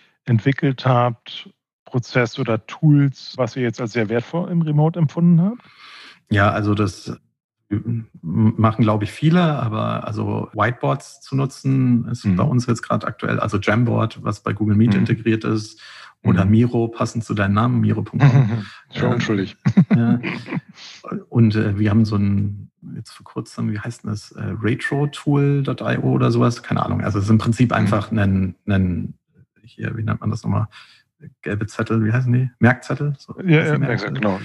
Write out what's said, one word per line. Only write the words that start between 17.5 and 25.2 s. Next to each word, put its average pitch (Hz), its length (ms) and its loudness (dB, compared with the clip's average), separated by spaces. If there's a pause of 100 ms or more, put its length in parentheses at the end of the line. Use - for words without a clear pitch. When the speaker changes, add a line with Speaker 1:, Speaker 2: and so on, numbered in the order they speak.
Speaker 2:
Namen, 117 280 2
miro 107 200 2
punkt - 240 2
com. 117 460 4
Speaker 1:
<laughs> - 220 -20
Schon 120 160 -2
Speaker 2:
Ja. 117 40 0
Speaker 1:
entschuldigt. 104 440 -2 (360)
Speaker 2:
Ja. 120 260 4 (520)
Speaker 1:
<laughs> - 580 -14
Speaker 2:
Und, 110 260 4
äh, 107 220 -2
wir 107 120 0
haben 110 160 4
so 104 100 -2
ein, 101 560 -2 (240)
jetzt - 160 -16
vor - 140 -20
kurzem, 110 480 -8
wie 104 60 -6
heißt 117 240 -12
denn 110 80 -8
das, - 200 -10
äh, - 100 -14
retro 123 680 -2
tool 143 560 0